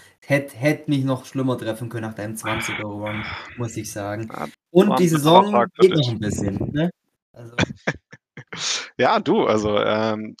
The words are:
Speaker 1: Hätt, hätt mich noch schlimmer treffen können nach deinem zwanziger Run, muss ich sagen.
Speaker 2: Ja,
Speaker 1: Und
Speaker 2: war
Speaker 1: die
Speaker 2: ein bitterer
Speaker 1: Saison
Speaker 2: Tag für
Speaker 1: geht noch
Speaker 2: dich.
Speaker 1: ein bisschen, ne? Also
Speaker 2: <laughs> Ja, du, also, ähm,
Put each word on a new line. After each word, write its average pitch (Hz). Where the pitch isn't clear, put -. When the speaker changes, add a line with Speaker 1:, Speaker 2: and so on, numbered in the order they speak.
Speaker 1:
Hätt, 143
hätt 147
mich 139
noch 131
schlimmer 131
treffen 120
können 110
nach 110
deinem 110
zwanziger 110
Run, 104
muss 117
ich 110
sagen. 104
Speaker 2:
Ja, -
Speaker 1:
Und 196
Speaker 2:
war -
Speaker 1:
die 180
Speaker 2:
ein 165
bitterer 156
Speaker 1:
Saison 139
Speaker 2:
Tag 117
für -
Speaker 1:
geht 185
noch 139
Speaker 2:
dich. -
Speaker 1:
ein 107
bisschen, 101
ne? 160
Also 120
Speaker 2:
<laughs> -
Ja, 185
du, 185
also, 107
ähm, 107